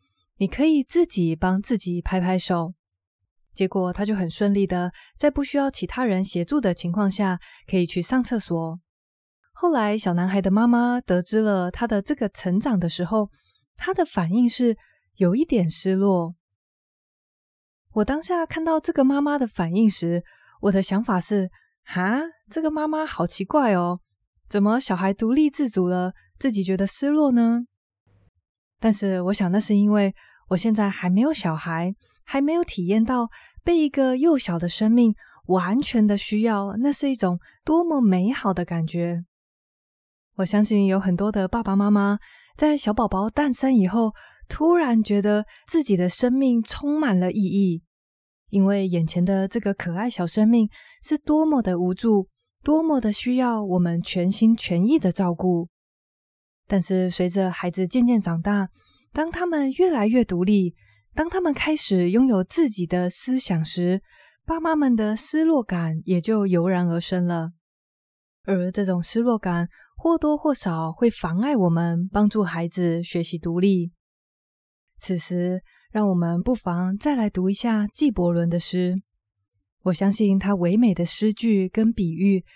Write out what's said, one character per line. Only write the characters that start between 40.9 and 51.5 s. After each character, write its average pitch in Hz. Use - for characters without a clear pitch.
很 185
多 196
的 196
爸 233
爸 196
妈 202
妈 202
在 302
小 220
宝 214
宝 196
诞 294
生 262
以 196
后， 220
突 330
然 254
觉 202
得 208
自 330
己 208
的 180
生 247
命 254
充 294
满 247
了 180
意 214
义， 185
因 196
为 196
眼 170
前 175
的 196
这 233
个 202
可 175
爱 208
小 180
生 214
命 226
是 311
多 302
么 302